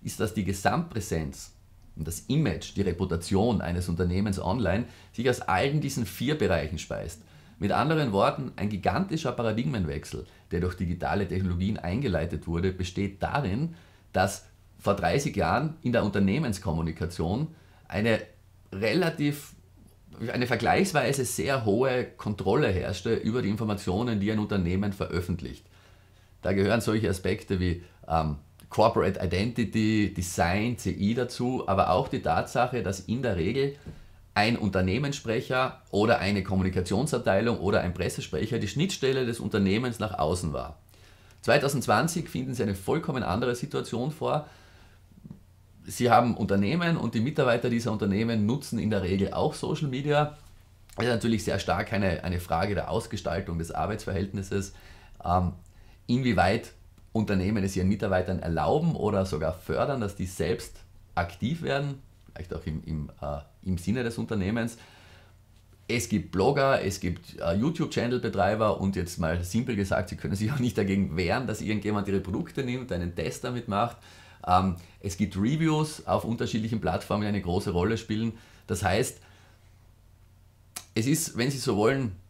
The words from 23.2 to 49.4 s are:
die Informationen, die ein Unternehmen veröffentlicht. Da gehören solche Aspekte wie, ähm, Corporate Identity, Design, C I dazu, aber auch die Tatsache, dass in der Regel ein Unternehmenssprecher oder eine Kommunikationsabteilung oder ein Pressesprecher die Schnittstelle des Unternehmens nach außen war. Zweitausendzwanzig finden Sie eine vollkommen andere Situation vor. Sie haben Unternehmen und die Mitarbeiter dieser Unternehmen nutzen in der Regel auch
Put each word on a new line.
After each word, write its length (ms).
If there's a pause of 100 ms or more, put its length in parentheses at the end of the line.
die 60
Informationen, 680
die 140
ein 80
Unternehmen 520
veröffentlicht. 720 (800)
Da 100
gehören 280
solche 280
Aspekte 520
wie, 240 (240)
ähm, 300 (320)
Corporate 540
Identity, 880
Design, 680
C 120
I 240
dazu, 540
aber 220
auch 180
die 140
Tatsache, 600
dass 160
in 240
der 140
Regel 400 (580)
ein 240
Unternehmenssprecher 1200 (120)
oder 260
eine 240
Kommunikationsabteilung 1160
oder 220
ein 120
Pressesprecher 640
die 80
Schnittstelle 600
des 120
Unternehmens 640
nach 180
außen 340
war. 280 (600)
Zweitausendzwanzig 840
finden 240
Sie 120
eine 100
vollkommen 480
andere 320
Situation 560
vor. 380 (1400)
Sie 220
haben 260
Unternehmen 600
und 180
die 60
Mitarbeiter 500
dieser 220
Unternehmen 520
nutzen 360
in 100
der 140
Regel 280
auch 220